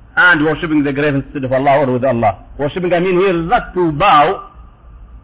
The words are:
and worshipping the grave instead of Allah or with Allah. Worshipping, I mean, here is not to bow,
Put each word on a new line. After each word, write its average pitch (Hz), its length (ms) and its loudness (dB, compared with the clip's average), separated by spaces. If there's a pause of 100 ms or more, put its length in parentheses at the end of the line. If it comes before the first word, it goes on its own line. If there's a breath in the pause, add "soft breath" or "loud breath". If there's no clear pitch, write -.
(160)
and 165 300 4
worshipping 156 380 0
the 143 100 -2
grave 143 220 -2
instead 135 280 -8
of 127 80 -4
Allah 135 280 2
or 131 140 0
with 123 100 -2
Allah. 117 420 0 (120)
Worshipping, 170 360 -4
I 175 60 2
mean, 180 180 0
here 180 220 0
is 165 80 -4
not 226 260 -2
to 175 180 0
bow, 156 600 2 (720)